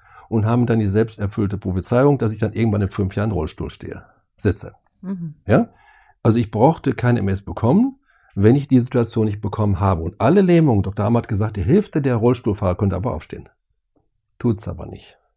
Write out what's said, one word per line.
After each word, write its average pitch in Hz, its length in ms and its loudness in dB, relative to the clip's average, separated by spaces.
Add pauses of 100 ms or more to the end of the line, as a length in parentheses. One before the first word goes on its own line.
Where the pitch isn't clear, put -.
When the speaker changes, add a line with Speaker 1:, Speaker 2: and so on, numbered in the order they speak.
(300)
Speaker 1:
und 107 160 0
haben 120 220 2
dann 113 120 2
die 107 80 0
selbsterfüllte 101 720 -2
Prophezeiung, 120 600 0
dass 107 120 -2
ich 110 80 -8
dann 107 140 -2
irgendwann 104 300 0
in 92 60 -2
fünf 95 260 -4
Jahren 107 160 -2
im 92 40 -4
Rollstuhl 78 360 -6
stehe, - 320 -14 (340)
sitze. - 360 -4 (280)
Speaker 2:
Mhm. 175 340 -10 (120)
Speaker 1:
Ja? 214 220 2 (520)
Also 117 160 4
ich 110 140 -2
brauchte 127 420 2
kein 120 240 0
M 98 120 -2
S 98 120 -4
bekommen, 165 540 0 (400)
wenn 107 200 6
ich 143 120 -2
die 131 120 6
Situation 117 460 0
nicht 104 160 -4
bekommen 101 380 -2
habe. 95 240 0
Und 87 180 -8
alle 165 200 4
Lähmungen, 160 420 4
Doktor 98 220 -4
Amert 117 180 0
hat - 60 -12
gesagt, 104 280 -2
die 92 60 -4
Hälfte 160 360 2
der 131 160 0
Rollstuhlfahrer 107 600 0
könnte 98 200 0
aber 90 200 -4
aufstehen. - 340 -14 (880)
Tut's 117 300 -2
aber 85 180 -10
nicht. - 320 -20 (200)